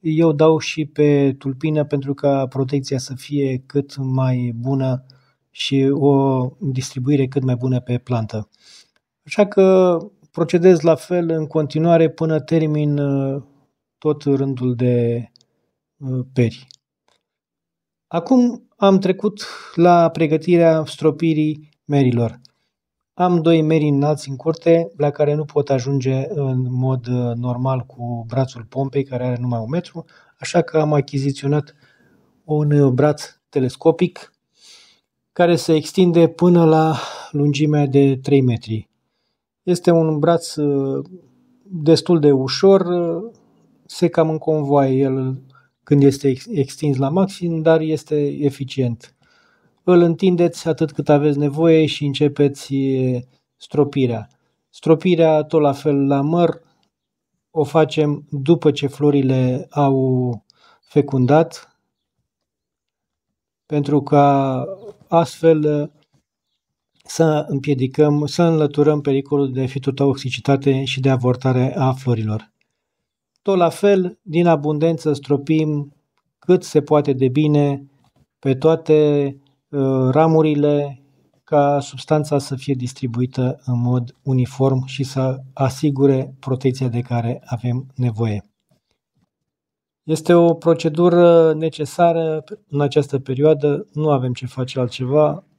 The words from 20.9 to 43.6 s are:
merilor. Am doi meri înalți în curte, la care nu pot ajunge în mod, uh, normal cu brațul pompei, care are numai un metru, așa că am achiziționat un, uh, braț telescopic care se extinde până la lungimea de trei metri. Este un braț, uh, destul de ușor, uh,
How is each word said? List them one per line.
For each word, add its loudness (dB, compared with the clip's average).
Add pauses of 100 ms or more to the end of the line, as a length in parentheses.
merilor. 0 (720)
Am 0
doi 4
meri 2
înalți -2
în -10
curte, 0
la 0
care 0
nu -4
pot -2
ajunge -2
în -4
mod, -4
uh, -4
normal -4
cu -12
brațul -6
pompei, -4
care -8
are -4
numai -4
un -10
metru, -8 (340)
așa -2
că -2
am 0
achiziționat -2 (720)
un, -2
uh, 4
braț 0 (240)
telescopic -2 (1000)
care 2
se 0
extinde 2
până 4
la 4 (340)
lungimea 0
de 2
trei 2
metri. -4 (760)
Este 0
un 2
braț, 0
uh, -2 (600)
destul 2
de 4
ușor, 2
uh, -4 (560)